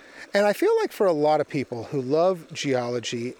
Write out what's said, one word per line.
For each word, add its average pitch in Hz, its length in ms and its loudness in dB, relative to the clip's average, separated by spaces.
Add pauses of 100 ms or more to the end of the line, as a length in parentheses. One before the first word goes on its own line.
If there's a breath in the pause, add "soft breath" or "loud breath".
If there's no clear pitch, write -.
(340 loud breath)
And 202 120 4
I 208 80 4
feel 427 260 2
like 415 120 -2
for 208 160 2
a 180 60 4
lot 151 280 4
of 139 80 -4
people 120 360 -6
who 143 160 -6
love 160 520 0
geology 123 880 -4